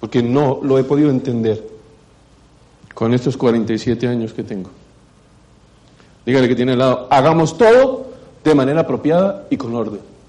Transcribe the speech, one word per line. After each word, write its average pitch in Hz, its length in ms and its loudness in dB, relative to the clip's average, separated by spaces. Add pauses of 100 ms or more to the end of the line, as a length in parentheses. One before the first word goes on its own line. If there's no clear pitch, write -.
Porque 120 220 -2
no 127 400 0
lo 135 160 2
he 131 60 2
podido 147 260 2
entender 117 520 -2 (1300)
con 113 180 -2
estos 127 240 -2
cuarenta 113 380 0
y 107 40 -2
siete 120 300 -4
años 113 240 -4
que 113 120 -10
tengo. 101 260 -12 (1500)
Dígale 127 240 2
que 123 80 0
tiene 123 160 0
al 120 60 0
lado, 127 320 0
"Hagamos 156 480 2
todo 254 480 4 (360)
de 156 120 4
manera 143 260 2
apropiada 160 720 0
y 135 80 -2
con 117 160 -8
orden". 104 260 -6 (280)